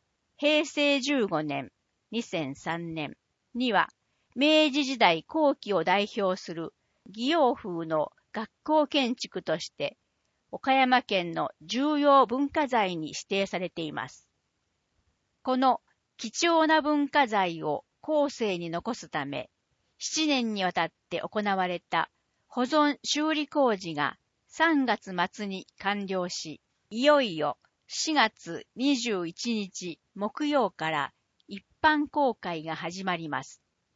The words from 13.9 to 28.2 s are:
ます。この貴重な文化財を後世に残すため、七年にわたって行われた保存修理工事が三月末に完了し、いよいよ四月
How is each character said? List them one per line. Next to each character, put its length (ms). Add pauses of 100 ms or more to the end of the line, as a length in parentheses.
ま 180
す。 180 (1120)
こ 160
の 240 (360)
貴 120
重 380
な 140
文 280
化 160
財 380
を 200 (180)
後 280
世 280
に 120
残 240
す 160
た 160
め、 240 (480)
七 300
年 260
に 100
わ 80
た 140
っ 60 (180)
て 120
行 180
わ 280
れ 120
た 320 (360)
保 140
存 420
修 300
理 140
工 280
事 200
が 220 (300)
三 380
月 300 (160)
末 160
に 180 (140)
完 260
了 240
し、 320 (300)
い 120
よ 180
い 160
よ 200 (300)
四 260
月 640